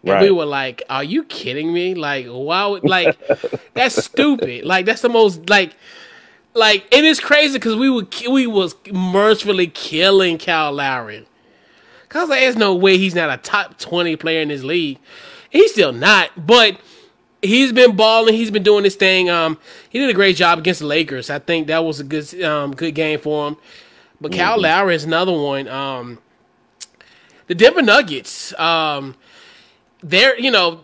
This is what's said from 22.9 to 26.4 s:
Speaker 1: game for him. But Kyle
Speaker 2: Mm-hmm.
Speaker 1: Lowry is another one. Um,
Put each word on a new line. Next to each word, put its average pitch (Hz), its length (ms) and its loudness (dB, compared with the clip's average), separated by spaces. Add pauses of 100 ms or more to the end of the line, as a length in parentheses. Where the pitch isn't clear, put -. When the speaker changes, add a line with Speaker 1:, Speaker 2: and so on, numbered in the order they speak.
Speaker 1:
game 156 240 -4
for 151 300 -4
him. 156 80 -10 (640)
But 165 120 -10
Kyle 185 220 -2
Speaker 2:
Mm-hmm. 175 80 0
Speaker 1:
Lowry 175 320 2
is 151 100 -4
another 170 280 -2
one. 139 360 -4
Um, 127 500 -10 (1300)